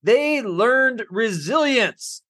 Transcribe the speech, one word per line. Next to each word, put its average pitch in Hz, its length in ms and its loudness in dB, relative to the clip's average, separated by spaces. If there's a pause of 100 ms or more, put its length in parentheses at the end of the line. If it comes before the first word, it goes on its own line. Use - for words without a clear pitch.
They 285 380 2
learned 240 680 0
resilience. 220 1200 -2